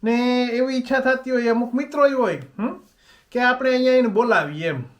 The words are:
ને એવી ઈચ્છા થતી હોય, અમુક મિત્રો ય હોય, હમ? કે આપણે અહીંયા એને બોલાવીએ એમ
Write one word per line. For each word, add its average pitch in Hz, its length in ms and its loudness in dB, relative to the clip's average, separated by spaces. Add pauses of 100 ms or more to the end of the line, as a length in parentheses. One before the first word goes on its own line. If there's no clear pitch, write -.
ને 247 400 0
એવી 247 320 -2
ઈચ્છા 262 240 0
થતી 262 320 -2
હોય, 240 160 0
અમુક 233 260 0
મિત્રો 285 340 0
ય 277 40 4
હોય, 208 300 -2 (180)
હમ? 254 220 -6 (500)
કે 247 80 -4
આપણે 254 300 0
અહીંયા 254 240 2
એને 254 140 4
બોલાવીએ 180 600 0
એમ 135 160 -6 (160)